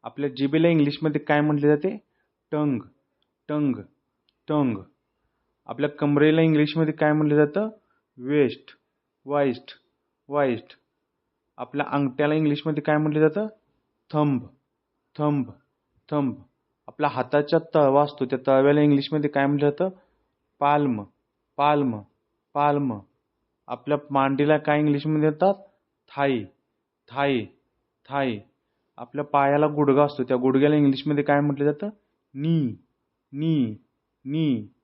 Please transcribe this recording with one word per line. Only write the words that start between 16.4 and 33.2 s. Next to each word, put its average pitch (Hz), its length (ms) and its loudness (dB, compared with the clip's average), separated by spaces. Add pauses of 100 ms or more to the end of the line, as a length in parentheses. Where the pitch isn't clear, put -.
आपल्या 147 220 -4
हाताच्या 147 500 0 (160)
तळवा 143 280 4
असतो, 147 220 -4
त्या 131 220 -4
तळव्याला 139 340 4
इंग्लिशमध्ये 147 480 0
काय 139 160 0
म्हटलं 143 240 0
जातं? 175 200 -2 (720)
पाल्म, 143 440 0 (540)
पाल्म, 143 440 0 (520)
पाल्म. 143 460 0 (680)
आपल्या 143 300 -4 (140)
मांडीला 139 460 2
काय 151 220 0
इंग्लिशमध्ये 151 500 0
म्हणतात? 180 240 0 (640)
थाई, 139 300 -2 (680)
थाई, 131 340 -2 (640)
थाई. 131 300 -4 (580)
आपल्या 135 280 -10
पायाला 147 420 2
गुडघा 147 360 4
असतो, 143 200 -2
त्या 127 140 -2
गुडघ्याला 135 380 2
इंग्लिशमध्ये 143 480 0
काय 143 160 2
म्हटलं 147 320 -2
जातं? 202 180 -8 (440)
नी, 143 420 -2 (580)